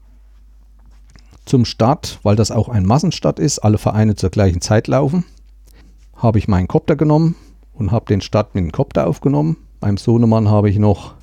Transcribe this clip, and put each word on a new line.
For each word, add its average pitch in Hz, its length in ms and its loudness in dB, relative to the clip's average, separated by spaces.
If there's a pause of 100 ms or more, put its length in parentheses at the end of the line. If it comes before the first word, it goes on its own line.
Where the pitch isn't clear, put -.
(1400)
Zum 120 220 2
Start, - 560 -2
weil 104 140 2
das 107 140 0
auch 120 200 -2
ein 98 160 0
Massenstart 151 520 0
ist, 151 200 -2
alle 107 180 2
Vereine 110 380 0
zur 92 160 -2
gleichen 95 320 0
Zeit 107 260 0
laufen, 143 360 0 (920)
habe 110 220 0
ich - 100 -4
meinen 92 200 0
Copter 160 280 -2
genommen 156 400 2 (380)
und 98 180 -4
habe 113 140 -2
den 98 160 0
Start - 320 -2
mit 95 100 -2
dem 80 80 -6
Copter - 340 -2
aufgenommen. 151 520 -2 (240)
Meinem 101 160 -2
Sohnemann 113 500 2
habe 104 220 2
ich 101 80 0
noch 104 440 -2